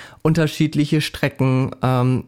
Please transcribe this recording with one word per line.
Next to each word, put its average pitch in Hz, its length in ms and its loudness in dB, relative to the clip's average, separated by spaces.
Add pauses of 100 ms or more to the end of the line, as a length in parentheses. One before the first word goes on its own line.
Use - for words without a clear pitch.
(240)
unterschiedliche 156 760 0
Strecken, 131 680 -2 (140)
ähm, 127 440 0